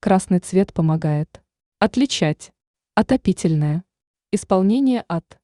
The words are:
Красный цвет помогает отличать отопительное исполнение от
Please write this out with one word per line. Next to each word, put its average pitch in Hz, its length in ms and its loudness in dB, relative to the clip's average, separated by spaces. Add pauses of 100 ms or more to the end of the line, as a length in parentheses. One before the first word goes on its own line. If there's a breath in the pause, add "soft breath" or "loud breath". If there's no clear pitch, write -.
Красный 190 400 0
цвет 190 320 -2
помогает 160 720 -2 (340)
отличать 214 720 -2 (420)
отопительное 170 880 0 (480)
исполнение 220 720 0
от - 420 -8